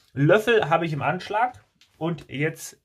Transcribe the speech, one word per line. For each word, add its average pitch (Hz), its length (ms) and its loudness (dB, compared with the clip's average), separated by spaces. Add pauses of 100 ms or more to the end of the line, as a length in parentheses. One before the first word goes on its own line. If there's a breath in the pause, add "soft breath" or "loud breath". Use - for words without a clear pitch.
(120)
Löffel 202 580 4
habe 165 160 2
ich 160 60 -4
im 147 100 -6
Anschlag. 196 600 -2 (360)
Und 165 320 -6
jetzt 151 560 -6